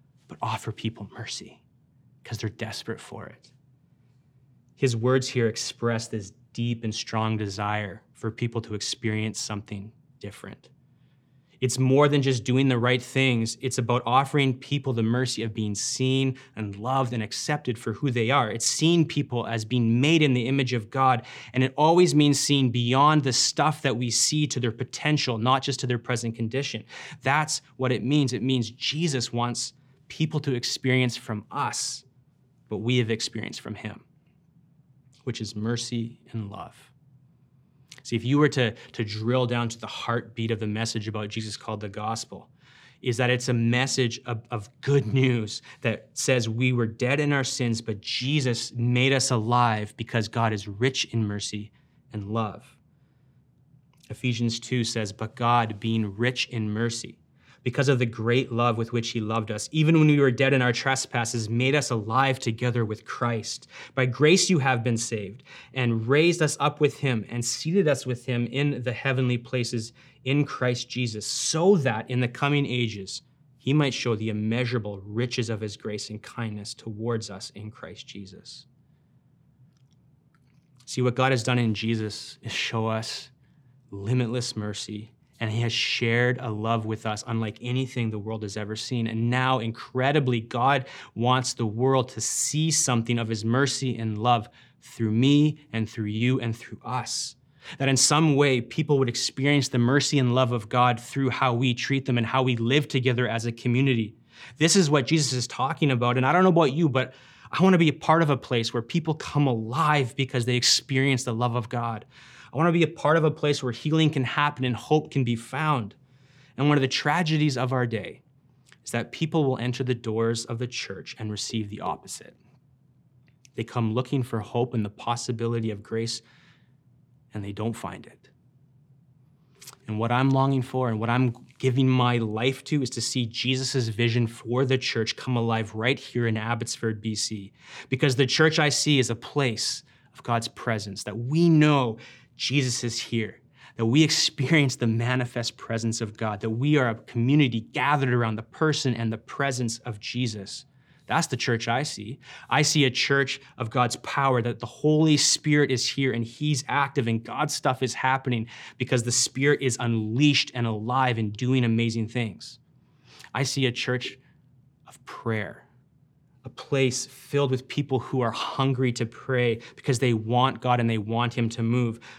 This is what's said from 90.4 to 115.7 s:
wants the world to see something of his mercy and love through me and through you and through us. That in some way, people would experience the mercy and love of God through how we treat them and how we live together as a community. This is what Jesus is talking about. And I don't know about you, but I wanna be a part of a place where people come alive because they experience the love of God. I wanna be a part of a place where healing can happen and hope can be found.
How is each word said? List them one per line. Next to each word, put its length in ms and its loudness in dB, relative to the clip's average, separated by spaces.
wants 380 2
the 120 -4
world 440 2
to 120 -12
see 500 -2
something 460 2
of 100 -2
his 180 -4
mercy 520 0
and 200 -4
love 320 2
through 300 -4
me 480 4
and 180 -4
through 160 -6
you 360 0
and 140 -4
through 280 -16
us. 520 -6
That 120 0
in 80 4
some 380 6
way, 240 4
people 400 0
would 100 2
experience 600 0
the 80 0
mercy 420 4
and 160 4
love 160 4
of 160 -4
God 320 2
through 300 -2
how 240 2
we 200 2
treat 320 -2
them 120 2
and 80 0
how 180 0
we 120 2
live 320 2
together 400 2
as 180 -2
a 60 -2
community. 640 0
This 180 4
is 140 6
what 160 4
Jesus 280 2
is 140 -2
talking 440 0
about. 260 2
And 80 4
I 80 6
don't 100 6
know 60 8
about 240 6
you, 160 2
but 240 0
I 100 -2
wanna 160 8
be 120 4
a 40 2
part 280 4
of 80 4
a 80 2
place 360 -2
where 80 -2
people 320 -2
come 320 0
alive 680 0
because 300 -2
they 100 2
experience 680 2
the 100 -4
love 220 -2
of 120 -4
God. 380 -6
I 60 -8
wanna 140 4
be 120 4
a 40 6
part 280 2
of 80 4
a 80 4
place 300 -2
where 100 -2
healing 380 2
can 140 0
happen 420 0
and 100 0
hope 360 0
can 120 0
be 120 0
found. 580 -2